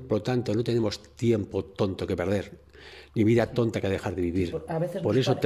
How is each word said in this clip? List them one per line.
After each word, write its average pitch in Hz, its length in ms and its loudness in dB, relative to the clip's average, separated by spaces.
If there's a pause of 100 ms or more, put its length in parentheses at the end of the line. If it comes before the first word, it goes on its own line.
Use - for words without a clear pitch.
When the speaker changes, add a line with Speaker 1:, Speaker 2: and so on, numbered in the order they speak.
Speaker 1:
por 107 120 0
lo 104 40 -4
tanto, 120 320 0
no 117 80 2
tenemos 117 400 0 (140)
tiempo 107 480 0
tonto 95 420 -2
que 95 80 -2
perder, 90 460 -2 (560)
ni 107 80 4
vida 113 260 6
tonta 110 300 0
que 98 80 0
dejar 95 260 -2
de 90 80 -2
vivir. 87 300 0
Speaker 2:
Por, 160 160 -6
a 165 100 -4
veces 170 240 -4
Speaker 1:
Por 107 140 2
Speaker 2:
nos 131 60 4
Speaker 1:
eso 127 100 2
Speaker 2:
pare-, - 140 -2